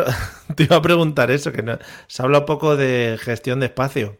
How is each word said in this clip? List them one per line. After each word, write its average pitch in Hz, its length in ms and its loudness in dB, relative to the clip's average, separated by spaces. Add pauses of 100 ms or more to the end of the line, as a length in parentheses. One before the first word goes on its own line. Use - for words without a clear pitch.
pre-, 127 80 -2 (200)
<laughs> - 220 -12
te 156 80 4
iba 160 140 4
a 156 40 4
preguntar 156 480 2
eso, 139 220 -2
que - 100 -6
no, 113 160 -6 (300)
se - 160 -8
habla 143 240 4
poco 151 280 0
de 123 460 0
gestión 123 380 -4
de 131 80 -2
espacio, 120 520 -4